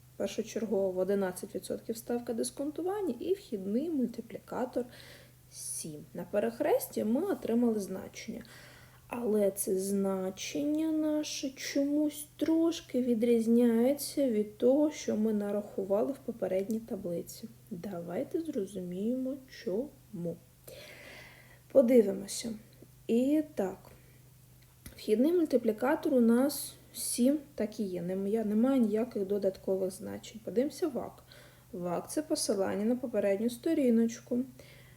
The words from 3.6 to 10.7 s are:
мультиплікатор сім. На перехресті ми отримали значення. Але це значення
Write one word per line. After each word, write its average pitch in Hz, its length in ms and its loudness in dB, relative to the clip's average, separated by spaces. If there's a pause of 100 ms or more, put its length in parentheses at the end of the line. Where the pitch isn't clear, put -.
мультиплікатор 247 960 -4 (680)
сім. - 640 -10
На 175 100 -8
перехресті 233 800 0
ми 233 180 2
отримали 240 580 2
значення. - 640 -10 (640)
Але 214 440 2
це 190 280 -2
значення 196 1120 -2